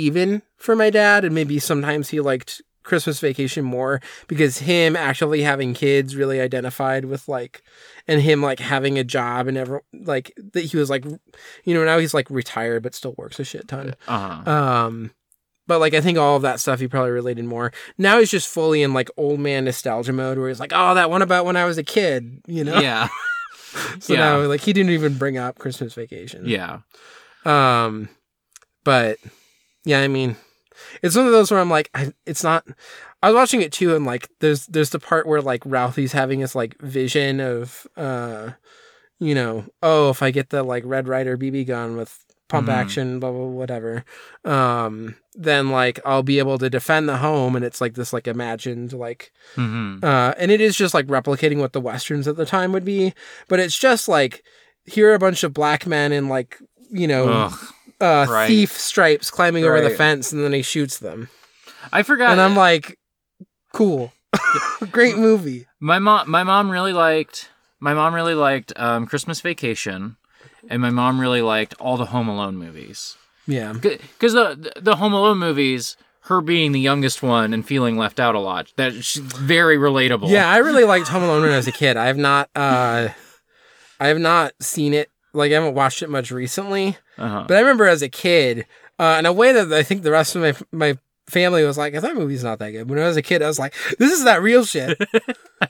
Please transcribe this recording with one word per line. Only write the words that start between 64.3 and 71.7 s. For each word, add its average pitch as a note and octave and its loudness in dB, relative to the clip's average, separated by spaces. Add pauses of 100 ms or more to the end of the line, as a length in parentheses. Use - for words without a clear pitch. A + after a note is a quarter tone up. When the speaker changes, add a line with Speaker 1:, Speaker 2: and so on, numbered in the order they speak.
Speaker 1:
<laughs> C6+ -2
Great A#3 4
movie. F#3 2 (140)
Speaker 2:
My E3 2
mom, G3 2
my F3 2
mom G3 2
really F#3 -2
liked, D#3+ 0 (320)
my C#3+ -2
mom D#3 2
really E3 -2
liked, C3+ 0
um, A#2 -2
Christmas D3 -6
Vacation, A2 -6 (540)
and B2 -2
my B2 0
mom B2 0
really B2 0
liked A2 0